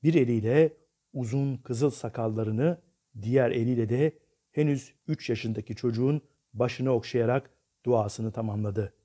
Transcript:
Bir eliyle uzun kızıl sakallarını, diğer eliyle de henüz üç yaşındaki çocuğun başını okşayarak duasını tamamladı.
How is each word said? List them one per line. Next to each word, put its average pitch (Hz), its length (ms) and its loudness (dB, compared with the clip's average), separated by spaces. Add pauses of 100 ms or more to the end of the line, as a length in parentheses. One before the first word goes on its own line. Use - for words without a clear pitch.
Bir 160 100 4
eliyle 127 640 4 (360)
uzun 131 440 -2
kızıl 127 320 -2
sakallarını, 113 920 -2 (400)
diğer 120 300 4
eliyle 117 380 0
de 143 300 0 (320)
henüz 143 420 -2 (140)
üç - 220 -6
yaşındaki 110 460 -4
çocuğun 127 460 0 (320)
başını 127 380 -2
okşayarak 120 580 0 (360)
duasını 110 460 0
tamamladı. 104 600 -4 (120)